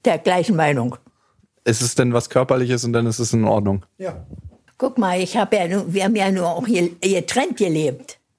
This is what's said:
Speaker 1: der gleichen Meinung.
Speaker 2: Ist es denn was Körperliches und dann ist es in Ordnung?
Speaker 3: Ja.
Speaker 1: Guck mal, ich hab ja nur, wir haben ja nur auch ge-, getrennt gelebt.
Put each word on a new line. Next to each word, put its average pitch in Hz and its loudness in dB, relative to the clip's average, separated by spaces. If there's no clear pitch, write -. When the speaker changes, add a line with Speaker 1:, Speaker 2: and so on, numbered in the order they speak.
Speaker 1:
der 170 2
gleichen 180 2
Meinung. 143 2
Speaker 2:
Ist 117 0
es 120 -2
denn 123 2
was 120 0
Körperliches 123 0
und 120 -2
dann 120 2
ist 110 -2
es 117 -2
in 113 2
Ordnung? 101 0
Speaker 3:
Ja. 185 -10
Speaker 1:
Guck 262 -2
mal, 185 2
ich 185 -4
hab 220 0
ja 196 0
nur, 180 -2
wir 190 0
haben 208 2
ja 196 0
nur 185 0
auch 170 -2
ge-, 175 0
getrennt 196 0
gelebt. 156 -2